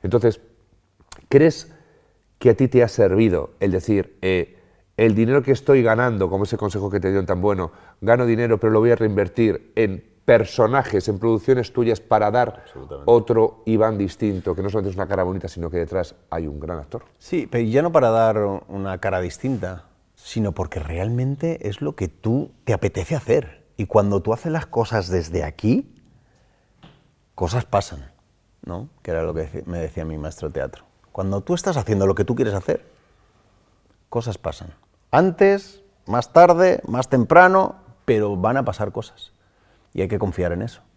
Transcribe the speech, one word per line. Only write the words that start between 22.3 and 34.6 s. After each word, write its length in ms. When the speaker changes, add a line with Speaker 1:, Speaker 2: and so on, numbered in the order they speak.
Speaker 2:
te 100
apetece 420
hacer. 480
Y 80
cuando 340
tú 140
haces 180
las 140
cosas 420
desde 360
aquí, 500
cosas 300
pasan, 460
¿no? 240
Que 100
era 100
lo 120
que 160
deci-, 160
me 120
decía 260
mi 140
maestro 300
de 60
teatro. 300
Cuando 280
tú 140
estás 220
haciendo 300
lo 80
que 100
tú 100
quieres 200
hacer, 300
cosas 300
pasan. 360